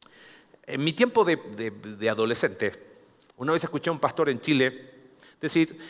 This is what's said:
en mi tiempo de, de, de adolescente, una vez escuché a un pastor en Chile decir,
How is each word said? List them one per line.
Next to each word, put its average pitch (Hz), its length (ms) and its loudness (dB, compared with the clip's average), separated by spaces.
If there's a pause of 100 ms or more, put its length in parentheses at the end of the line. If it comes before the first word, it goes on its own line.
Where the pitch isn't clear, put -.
(640)
en 139 200 -4
mi 160 80 2
tiempo 240 320 4
de, 170 120 4
de, 110 340 -6
de 104 400 -4
adolescente, 110 640 0 (640)
una 143 160 -2
vez 165 100 0
escuché 156 260 -4
a 170 40 0
un 143 60 -6
pastor 151 300 0
en 120 120 -2
Chile 131 720 0 (260)
decir, 160 380 0 (120)